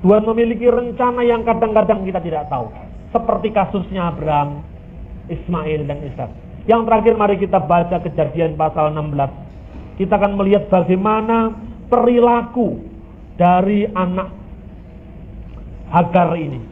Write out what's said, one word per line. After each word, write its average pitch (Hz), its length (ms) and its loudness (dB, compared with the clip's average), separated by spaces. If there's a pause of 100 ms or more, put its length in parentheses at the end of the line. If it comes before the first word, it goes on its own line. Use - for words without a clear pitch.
Tuhan 214 240 6
memiliki 233 400 2
rencana 240 560 0
yang 233 160 2
kadang-kadang 214 640 2
kita 185 160 -2
tidak 156 320 -4
tahu. 120 160 -4 (400)
Seperti 214 400 0
kasusnya 190 640 -2
Abraham, 147 480 -2 (640)
Ismail, 156 640 -4
dan 147 160 -8
Ishak. 127 240 -8 (400)
Yang 226 160 4
terakhir, 226 320 4
mari 202 240 4
kita 190 240 2
baca 175 320 2
Kejadian 160 560 -2
pasal 151 400 0
enam 151 160 -4
belas. 139 240 -2 (640)
Kita 196 240 0
akan 202 160 0
melihat 196 320 2
bagaimana 214 800 2 (400)
perilaku 233 880 4 (560)
dari 190 560 4
anak 185 480 -4 (1500)
Hagar 175 480 4
ini. 143 240 -6 (100)